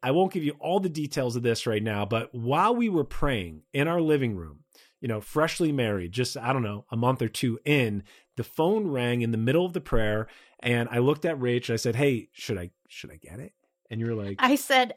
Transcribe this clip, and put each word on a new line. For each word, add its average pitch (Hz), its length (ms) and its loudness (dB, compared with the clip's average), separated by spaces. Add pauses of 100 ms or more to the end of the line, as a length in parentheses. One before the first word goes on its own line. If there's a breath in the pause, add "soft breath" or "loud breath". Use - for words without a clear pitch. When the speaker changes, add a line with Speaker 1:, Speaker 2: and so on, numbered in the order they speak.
Speaker 1:
I 131 80 0
won't 180 220 4
give 170 100 -2
you 147 160 -2
all 180 200 0
the 190 100 0
details 143 460 -2
of 120 80 -2
this 117 220 0
right 107 180 0
now, 104 220 -2
but 113 280 -4
while 151 420 2
we 233 140 0
were 165 140 2
praying 95 600 -2 (100)
in 143 140 2
our 170 140 2
living 139 340 2
room, 78 240 -12 (400 soft breath)
you 127 80 -6
know, 107 120 -2
freshly 156 520 0
married, 104 400 0
just, 120 260 -2
I 123 160 -2
don't 135 80 0
know, 104 300 -6
a 127 40 -6
month 123 280 2
or 113 40 0
two 113 380 -2
in, 117 380 2 (340 loud breath)
the 117 60 -4
phone 196 440 0
rang 123 360 0
in 117 80 0
the 110 60 0
middle 135 280 2
of 180 80 -6
the 175 80 -4
prayer. 107 460 2 (320 loud breath)
And 120 320 0
I 120 80 0
looked 147 260 2
at 160 140 -2
Rach 123 300 0
and 117 40 0
I 113 40 0
said, 113 180 0
"Hey, 131 380 0
should - 260 -6
I, 90 100 -8 (180)
should - 240 -16
I - 40 -20
get 82 240 -18
it?" - 140 -16 (360)
And 113 100 -8
you 113 60 -2
were 117 80 -2
like, 101 240 -4
Speaker 2:
I 262 180 4
said, 254 420 2